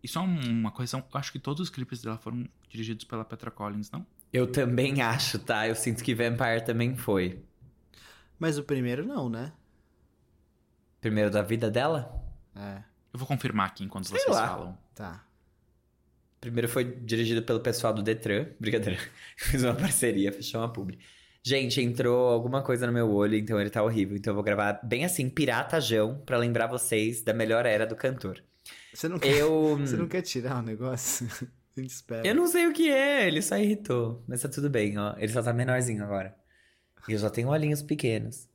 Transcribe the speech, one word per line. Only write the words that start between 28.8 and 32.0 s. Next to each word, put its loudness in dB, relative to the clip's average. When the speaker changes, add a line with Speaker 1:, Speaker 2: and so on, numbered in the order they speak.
Speaker 3:
Você -6
não -4
quer, 4
Speaker 2:
Eu 4
Speaker 3:
<laughs> -2
você 0
não 0
quer -2
tirar -4
o -2
negócio? -4
<laughs> -10
A -8
gente -8
espera. -8